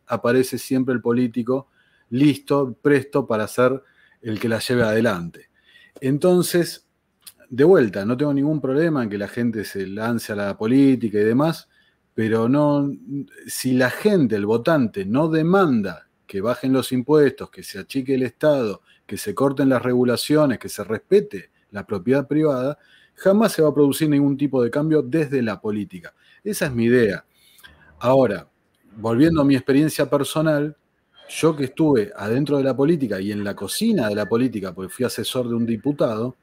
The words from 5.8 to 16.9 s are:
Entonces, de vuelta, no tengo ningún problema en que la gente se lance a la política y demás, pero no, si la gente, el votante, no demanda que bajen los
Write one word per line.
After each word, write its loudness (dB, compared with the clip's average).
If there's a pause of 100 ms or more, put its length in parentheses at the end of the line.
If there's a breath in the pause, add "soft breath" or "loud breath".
Entonces, 0 (640)
de 2
vuelta, 4
no -2
tengo 0
ningún 0
problema 0
en -4
que -4
la -4
gente -4
se -8
lance -6
a -4
la -4
política 2
y 2
demás, 0 (460)
pero 0
no, 2 (540)
si -4
la 2
gente, 2
el -2
votante, 0
no 0
demanda 0 (160)
que -8
bajen -2
los 0